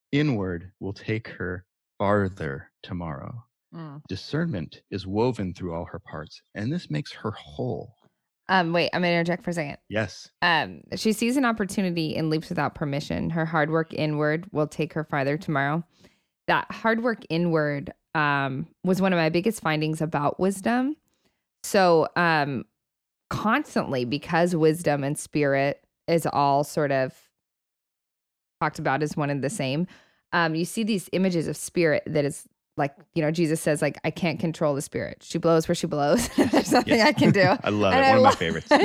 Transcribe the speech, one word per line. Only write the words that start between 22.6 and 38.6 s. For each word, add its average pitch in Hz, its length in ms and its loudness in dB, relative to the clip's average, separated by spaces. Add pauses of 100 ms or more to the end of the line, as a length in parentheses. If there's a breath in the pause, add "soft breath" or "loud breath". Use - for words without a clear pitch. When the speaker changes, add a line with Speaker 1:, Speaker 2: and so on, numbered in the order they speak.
Speaker 2:
constantly, 208 760 -2
because 165 520 0
wisdom 156 480 2
and 147 120 -4
spirit 139 640 0 (280)
is 165 180 2
all 143 380 2
sort 147 260 -2
of 135 240 0 (1500)
talked 151 180 -2
about 147 240 0
as 151 140 -4
one 143 140 0
and 143 120 -4
the 131 80 -2
same, 139 360 -2 (460 soft breath)
um, 165 220 2
you 165 100 -2
see 226 180 -4
these 202 300 -2
images 175 360 0
of 156 80 -6
spirit 160 500 0
that 156 180 0
is - 240 -6 (300)
like, 143 160 -2 (200)
you 170 60 0
know, 151 100 2
Jesus 160 300 0
says, 147 220 0
like, 147 200 -2
"I 165 80 -2
can't 160 300 -2
control 160 340 -2
the 135 60 -4
spirit. - 420 -8
She - 140 -8
blows 165 320 4
where 170 60 0
she 170 120 -2
blows. 151 420 2
<laughs> - 80 -14
There's 277 360 2
nothing 247 240 4
Speaker 1:
Yes. 214 120 6
Speaker 2:
I 202 40 6
can 214 180 4
do." 202 100 4
Speaker 1:
<laughs> 185 220 4
I - 60 -4
love 104 240 2
Speaker 2:
And 269 100 4
Speaker 1:
it. 269 60 6
Speaker 2:
I - 20 10
Speaker 1:
One - 80 8
of 254 40 8
my 269 80 8
Speaker 2:
love - 80 2
Speaker 1:
favorites. 82 300 -2